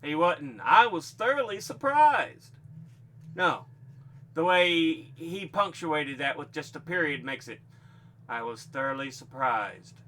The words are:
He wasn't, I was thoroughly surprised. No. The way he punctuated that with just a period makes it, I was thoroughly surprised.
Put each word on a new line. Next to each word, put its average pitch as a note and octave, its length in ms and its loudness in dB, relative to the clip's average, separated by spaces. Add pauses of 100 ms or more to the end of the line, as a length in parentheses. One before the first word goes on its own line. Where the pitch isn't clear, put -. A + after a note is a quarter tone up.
He D3 120 -4
wasn't, D3+ 480 0
I G3 240 8
was F3+ 240 -4
thoroughly A#3+ 500 -2
surprised. C#4 920 2 (800)
No. E3+ 320 0 (680)
The D#3+ 100 0
way F3 480 4 (220)
he F3 320 -10
punctuated D#3 720 -2
that C#3 200 -2
with C#3+ 140 -12
just D3+ 240 -10
a D3+ 40 -12
period D#3+ 440 -2
makes C3 240 -10
it, A2 120 -14 (680)
I A#2 140 -6
was A#2 200 -8
thoroughly C3+ 480 -6
surprised. A2 880 -4 (120)